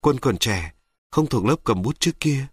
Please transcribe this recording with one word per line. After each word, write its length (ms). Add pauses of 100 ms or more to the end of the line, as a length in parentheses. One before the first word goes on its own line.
Quân 180
còn 180
trẻ, 360 (380)
không 160
thuộc 180
lớp 180
cầm 180
bút 180
trước 200
kia. 340